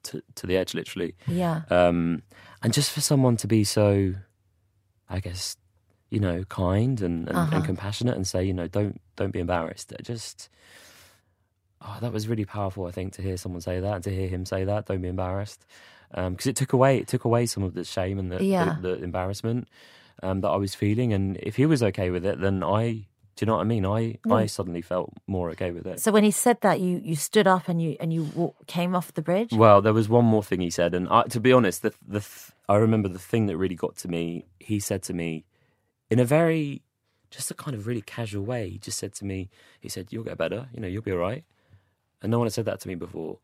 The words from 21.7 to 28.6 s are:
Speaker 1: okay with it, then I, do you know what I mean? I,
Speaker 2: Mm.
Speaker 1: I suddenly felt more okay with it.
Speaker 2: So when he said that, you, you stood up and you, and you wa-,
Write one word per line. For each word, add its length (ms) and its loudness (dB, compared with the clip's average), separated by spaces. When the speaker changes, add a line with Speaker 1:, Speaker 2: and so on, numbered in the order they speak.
Speaker 1:
okay 260 2
with 160 -2
it, 160 0
then 220 0
I, 420 0
do 60 -6
you 40 0
know 120 2
what 40 0
I 40 0
mean? 200 0
I, 400 0
Speaker 2:
Mm. 80 4
Speaker 1:
I 140 4
suddenly 340 -6
felt 320 -4
more 240 -2
okay 180 -4
with 160 -8
it. 140 -8
Speaker 2:
So 120 2
when 120 6
he 80 6
said 300 2
that, 180 4
you, 240 0
you 120 -2
stood 300 2
up 240 4
and 100 0
you, 200 -2
and 120 -4
you 120 0
wa-, 200 -2